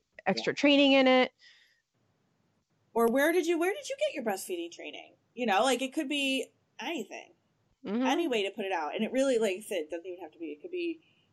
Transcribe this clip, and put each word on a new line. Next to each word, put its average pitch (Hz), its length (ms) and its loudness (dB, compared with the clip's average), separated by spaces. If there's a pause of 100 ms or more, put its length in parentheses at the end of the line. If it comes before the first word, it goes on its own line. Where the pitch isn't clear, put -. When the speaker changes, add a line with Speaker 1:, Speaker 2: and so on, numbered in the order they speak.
(260)
Speaker 1:
extra 180 280 -2
Speaker 2:
Yeah. - 40 -4
Speaker 1:
training 277 360 6
in 269 140 6
it?" 254 240 6 (1600)
Speaker 2:
Or 233 140 4
where 269 260 4
did 349 120 2
you, 330 140 2
where 370 140 0
did 587 160 -10
you 539 100 -4
get 587 160 -2
your 277 80 -6
breastfeeding 185 480 -4
training? 139 420 -16 (220)
You 240 100 -4
know, 202 180 4
like, 254 180 2
it 262 120 -4
could 302 160 -4
be 269 360 -2 (340)
anything, 220 540 -10 (520)
Speaker 1:
Mm-hmm. 226 180 -4
Speaker 2:
any 302 240 0
way 233 160 0
to 196 80 -2
put 202 140 -8
it 190 60 -6
out. 160 240 -4
And 220 80 -2
it 202 80 -4
really, 262 260 2
like 202 200 0
I 214 40 -12
said, 175 300 -6
doesn't 175 160 -10
even 175 140 -10
have 156 100 -16
to 160 80 -20
be, 165 80 -8
it 147 140 -10
could 175 100 -14
be, 170 300 -6 (320)